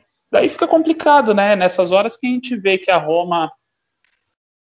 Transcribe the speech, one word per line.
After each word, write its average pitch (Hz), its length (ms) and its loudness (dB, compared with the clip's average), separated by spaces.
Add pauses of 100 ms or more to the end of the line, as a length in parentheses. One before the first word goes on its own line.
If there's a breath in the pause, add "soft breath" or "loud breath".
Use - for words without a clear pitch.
(300)
Daí - 180 2
fica - 200 -2
complicado, 320 680 2
né? 202 220 2
Nessas 180 360 0
horas 202 240 0
que - 120 -8
a - 20 -2
gente 247 260 -6
vê 190 220 -2
que 185 140 -4
a 180 60 2
Roma, 165 540 -2 (1120)